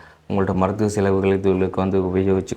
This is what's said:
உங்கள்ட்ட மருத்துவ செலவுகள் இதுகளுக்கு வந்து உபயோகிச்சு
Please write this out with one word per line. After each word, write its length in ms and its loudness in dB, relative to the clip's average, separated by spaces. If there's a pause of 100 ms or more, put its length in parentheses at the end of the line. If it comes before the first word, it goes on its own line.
(300)
உங்கள்ட்ட 240 0
மருத்துவ 360 0
செலவுகள் 500 0
இதுகளுக்கு 360 0
வந்து 260 0
உபயோகிச்சு 560 0